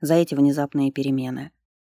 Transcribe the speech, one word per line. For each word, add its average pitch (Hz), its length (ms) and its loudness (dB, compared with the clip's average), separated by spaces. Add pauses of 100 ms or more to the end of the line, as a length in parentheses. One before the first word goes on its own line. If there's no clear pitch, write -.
за 160 140 2
эти 165 220 2
внезапные 143 560 2
перемены. 135 580 -4 (360)